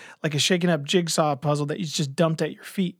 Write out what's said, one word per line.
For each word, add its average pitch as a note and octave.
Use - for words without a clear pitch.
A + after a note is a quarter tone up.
like D3+
a C#3+
shaken F3+
up D#3
jigsaw D#3+
puzzle D3
that D3
you G3+
just C#3+
dumped E3
at D#3
your -
feet. -